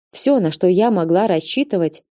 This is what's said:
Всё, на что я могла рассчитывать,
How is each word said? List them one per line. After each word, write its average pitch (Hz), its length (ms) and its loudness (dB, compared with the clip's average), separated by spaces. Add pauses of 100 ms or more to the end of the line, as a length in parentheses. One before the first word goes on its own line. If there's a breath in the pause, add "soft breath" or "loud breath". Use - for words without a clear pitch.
(120)
Всё, 269 280 0
на 160 120 0
что - 160 0
я 202 240 2
могла 180 360 0
рассчитывать, 175 760 -2 (120)